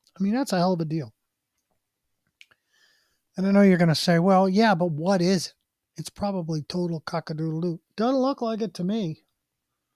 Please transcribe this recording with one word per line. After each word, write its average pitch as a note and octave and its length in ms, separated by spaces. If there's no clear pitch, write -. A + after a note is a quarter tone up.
I F#3+ 40
mean, G3+ 100
that's C4 200
a F#3 40
hell F3+ 160
of E3+ 80
a D#3+ 40
deal. D3+ 280
And F#3 100
I G3 60
know G3+ 100
you're F#3+ 160
gonna E3 160
say, E3+ 240
"Well, F#3+ 320
yeah, G#3+ 240
but F3 160
what E3+ 320
is F3+ 260
it?" - 60
It's D#3 100
probably E3+ 520
total E3+ 400
cockadoodle-doo. D#3+ 800
Doesn't B3+ 260
look C4+ 180
like A3+ 220
it G#3 140
to F3+ 80
me. F#3 420